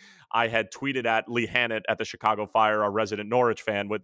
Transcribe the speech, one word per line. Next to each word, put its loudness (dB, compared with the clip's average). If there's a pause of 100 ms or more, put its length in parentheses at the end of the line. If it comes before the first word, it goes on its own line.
(320)
I 2
had -2
tweeted -4
at 0
Lee -2
Hannett -2
at -2
the -4
Chicago 0
Fire, 2
our 2
resident -2
Norwich 2
fan, -2
with -2